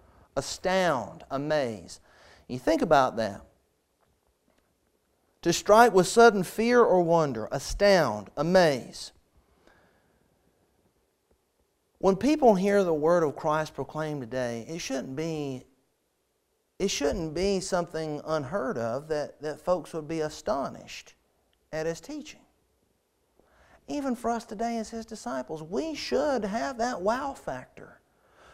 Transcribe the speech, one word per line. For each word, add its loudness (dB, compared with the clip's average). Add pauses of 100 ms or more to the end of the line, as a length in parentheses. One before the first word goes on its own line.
(360)
astound, -2
amaze." -4 (480)
You -8
think 0
about 4
that. -4 (2000)
To 2
strike 8
with 6
sudden 8
fear 2
or 6
wonder, 2
astound, 2
amaze. 2 (2750)
When 4
people 4
hear 2
the 2
word 4
of -2
Christ -2
proclaimed -6
today, -6
it -10
shouldn't -8
be, -6 (1120)
it -2
shouldn't -4
be 0
something -4
unheard -4
of -6
that, -6
that -10
folks -4
would -8
be -4
astonished -6 (560)
at -4
His -6
teaching. -16 (1500)
Even -4
for -4
us -6
today -6
as -8
His -12
disciples, -10
we -6
should -2
have -6
that -4
wow -2
factor. -14 (520)